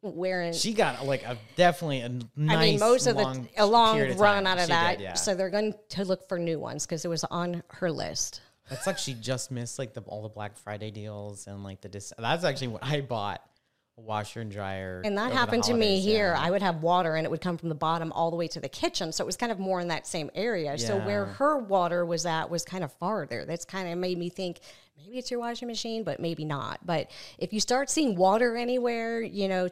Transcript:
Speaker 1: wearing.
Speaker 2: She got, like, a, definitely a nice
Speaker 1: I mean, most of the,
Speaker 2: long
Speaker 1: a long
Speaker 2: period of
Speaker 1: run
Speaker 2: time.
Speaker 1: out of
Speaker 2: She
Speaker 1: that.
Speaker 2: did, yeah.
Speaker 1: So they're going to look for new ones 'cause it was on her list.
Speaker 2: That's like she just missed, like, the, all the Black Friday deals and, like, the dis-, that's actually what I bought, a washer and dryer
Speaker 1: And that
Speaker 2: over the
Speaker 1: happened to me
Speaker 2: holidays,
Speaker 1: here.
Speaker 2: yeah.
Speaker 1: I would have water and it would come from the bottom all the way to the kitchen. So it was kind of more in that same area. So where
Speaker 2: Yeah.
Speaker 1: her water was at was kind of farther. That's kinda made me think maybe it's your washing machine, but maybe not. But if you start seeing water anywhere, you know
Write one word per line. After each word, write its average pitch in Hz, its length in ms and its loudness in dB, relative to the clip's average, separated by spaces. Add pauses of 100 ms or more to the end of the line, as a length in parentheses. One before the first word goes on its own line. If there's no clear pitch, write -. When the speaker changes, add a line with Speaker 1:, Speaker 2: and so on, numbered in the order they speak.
Speaker 1:
wearing. 180 520 -2
Speaker 2:
She 202 200 0
got, 139 320 2
like, 135 180 0
a, 120 140 -6 (180)
definitely 165 460 4
a 117 80 -6
nice 127 480 2
Speaker 1:
I - 20 6 (120)
mean, - 80 4
most 240 280 6
of 240 80 4
the, 208 80 4
Speaker 2:
long 131 240 -2 (100)
Speaker 1:
a 208 80 6
long 220 300 8
Speaker 2:
period 214 200 4
of 185 40 -4
Speaker 1:
run 202 240 6
Speaker 2:
time. 190 40 2
Speaker 1:
out 185 100 2
of 180 80 2
Speaker 2:
She 170 60 0
Speaker 1:
that. 170 260 4
Speaker 2:
did, - 60 -10
yeah. 185 120 -6
Speaker 1:
So 196 200 0
they're 190 140 0
going 208 240 0 (160)
to 196 160 -4
look 185 220 -2
for 185 100 -2
new 170 220 -2
ones 143 260 -6
'cause 160 200 -4
it - 20 -2
was 165 160 -2
on 175 460 -4
her - 220 -2
list. - 500 -4 (280)
Speaker 2:
That's - 160 -6
like 190 120 -2
she - 160 -4
just 120 380 -6
missed, 120 280 -8
like, 127 140 -8
the, 117 80 -10
all 101 200 -10
the 107 80 -8
Black 104 280 -10
Friday 107 340 -8
deals 104 560 -12
and, 101 160 -10
like, 98 180 -12
the 101 80 -14
dis-, 98 300 -12
that's 143 240 0
actually 135 240 -2
what 110 160 -6
I 143 180 0
bought, 110 400 -4 (560)
a 117 40 -20
washer 107 400 -4
and 110 100 -8
dryer 95 540 -6
Speaker 1:
And 202 140 -2
that 220 60 -2
Speaker 2:
over 247 80 -2
the 254 40 0
Speaker 1:
happened 233 280 2
to 233 100 2
me 220 120 4
Speaker 2:
holidays, 190 180 4
Speaker 1:
here. 208 280 4
Speaker 2:
yeah. 139 80 2
Speaker 1:
I 160 80 2
would 190 140 2
have 170 180 0
water 170 340 4
and 160 100 0
it - 40 0
would 160 120 -4
come 175 180 -2
from 170 100 -2
the 160 60 -2
bottom 160 360 0
all 165 200 0
the 165 60 -4
way 170 100 0
to 156 120 -8
the 143 100 -6
kitchen. 311 420 -2
So 185 120 -2
it - 40 -4
was 180 100 -4
kind 240 140 0
of 196 80 -4
more 190 200 0
in 175 100 -4
that 160 180 -4
same 156 260 -6
area. 175 460 -2
So 123 180 0
where 196 300 0
Speaker 2:
Yeah. 98 60 -10
Speaker 1:
her 285 260 2
water 180 440 2
was 170 220 -2
at 160 240 -2
was 170 160 -4
kind 180 180 -6
of 143 100 -8
farther. 165 520 -4
That's 170 200 -8
kinda 180 300 -6
made 180 220 -2
me 175 120 -4
think 180 320 -6 (360)
maybe 196 220 -12
it's 247 100 -8
your 247 120 -2
washing 233 260 -6
machine, 226 360 -4
but 160 160 -4
maybe 165 240 -4
not. 147 400 -6
But 165 280 -2 (260)
if - 160 -6
you 214 60 0
start 262 320 2
seeing 269 240 2
water 220 420 6
anywhere, 233 640 0
you 196 260 -2
know 185 240 2